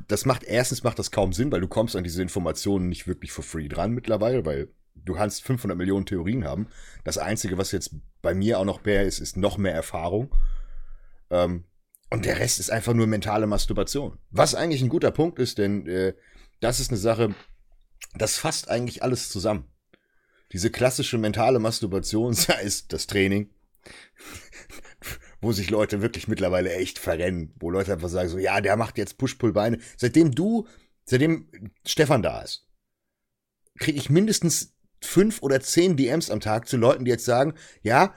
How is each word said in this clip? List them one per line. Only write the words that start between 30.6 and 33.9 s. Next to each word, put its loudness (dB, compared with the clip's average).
seitdem 2
Stefan 4
da -2
ist, -14
krieg -2